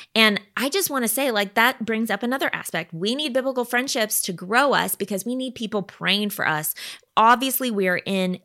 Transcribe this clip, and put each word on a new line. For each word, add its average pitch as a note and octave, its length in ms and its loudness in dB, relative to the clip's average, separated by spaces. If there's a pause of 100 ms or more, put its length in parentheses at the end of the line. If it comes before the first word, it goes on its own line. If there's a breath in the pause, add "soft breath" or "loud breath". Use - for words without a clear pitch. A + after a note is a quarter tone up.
(140)
And G#3+ 260 4 (160)
I A#3+ 140 -2
just F4+ 200 0
wanna C4 180 0
say, C4 240 0
like, G3+ 240 -2
that A#3+ 300 2
brings A3 240 0
up G3 120 -2
another C4+ 320 0
aspect. E3 400 -6
We G3 220 -2
need D4 180 -2
biblical B3+ 320 0
friendships B3 580 0
to F#3+ 100 -4
grow A3+ 400 2
us F3+ 220 0
because G3+ 300 -6
we B3 100 -4
need B3+ 200 -6
people G#3+ 280 -4
praying G3+ 460 -2
for - 180 -4
us. D#3 280 -2 (420 loud breath)
Obviously, A#3+ 540 4
we G3+ 160 0
are F3+ 180 0
in F#3 400 0